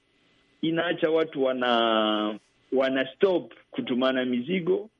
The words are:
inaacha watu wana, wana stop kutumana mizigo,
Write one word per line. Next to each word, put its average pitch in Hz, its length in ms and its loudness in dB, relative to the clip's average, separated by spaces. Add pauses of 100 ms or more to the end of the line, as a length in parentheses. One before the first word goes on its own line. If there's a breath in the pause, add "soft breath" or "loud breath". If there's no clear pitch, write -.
(600)
inaacha 165 480 0
watu 160 340 0
wana, 113 960 2 (320)
wana 131 440 0
stop 180 380 0 (180)
kutumana 127 540 0
mizigo, 175 640 -2 (100)